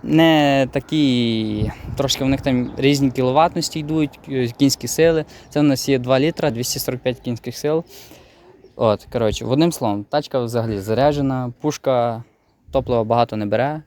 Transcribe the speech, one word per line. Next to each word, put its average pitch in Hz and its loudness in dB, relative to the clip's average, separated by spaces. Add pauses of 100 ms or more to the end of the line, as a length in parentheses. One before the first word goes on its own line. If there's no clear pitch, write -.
Не 147 4
такі, 117 0 (240)
трошки 135 -2
в 131 0
них 135 0
там 123 0
різні 139 2
кіловатності 151 0
йдуть, 151 -4 (380)
кінські - 2
сили. 160 2 (240)
Це 147 -2
в - 4
нас 139 2
є 135 4
два 127 2
літра, 156 0
двісті 120 -6
сорок 127 -6
п'ять 123 -4
кінських 120 -8
сил. 160 -2 (920)
От, 107 0
коротше, 113 -2
в 113 -4
одним 156 2
словом, 104 -4
тачка 143 -4
взагалі 113 -2
заряджена, 127 0
пушка, 120 -2 (460)
топлива 123 0
багато 117 0
не 104 -6
бере. 135 -2